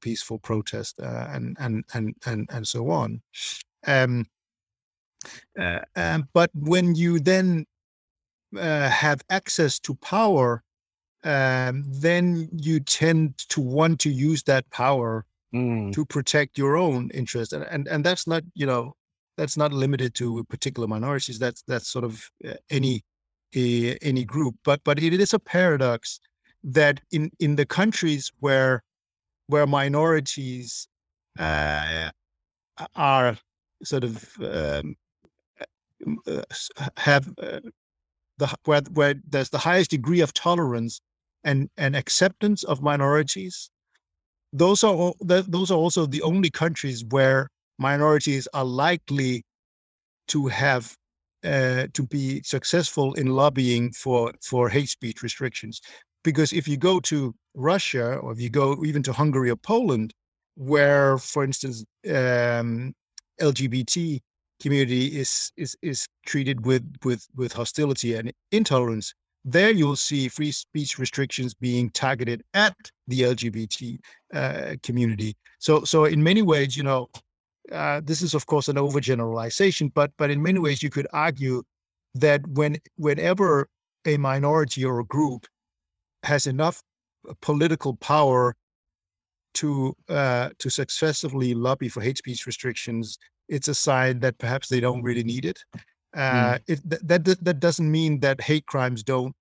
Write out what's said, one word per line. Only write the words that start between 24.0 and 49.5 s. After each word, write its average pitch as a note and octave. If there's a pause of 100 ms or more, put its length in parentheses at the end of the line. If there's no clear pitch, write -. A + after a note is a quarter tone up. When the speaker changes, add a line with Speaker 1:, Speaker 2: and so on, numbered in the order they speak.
Speaker 1:
any C3
group. B2
But, C#3+
but D3
it E3
is F#3+
a A3
paradox C#3+ (460)
that C#3+ (120)
in, D#3
in D3
the C#3+
countries E3+
where, C3 (640)
where D3
minorities, C#3 (500)
uh, D#2 (880)
are C3 (480)
sort C3+
of, A#2 (120)
um, D2+ (1300)
uh, C#2+
s-, - (260)
have, C#3 (120)
uh, - (800)
the C#3+
h-, - (100)
where, D3 (100)
where C#3+ (140)
there's C#3
the C#3+
highest F3
degree D#3
of D3
tolerance B2+ (440)
and, C#3
and C#3
acceptance F#3+
of C#3
minorities, D3 (840)
those F#3
are G#3
al-, F3 (100)
th-, F#3
those F3+
are F3
also E3
the C#3+
only F3
countries C3+
where C3+ (300)
minorities C#3+
are C#3
likely C3+ (840)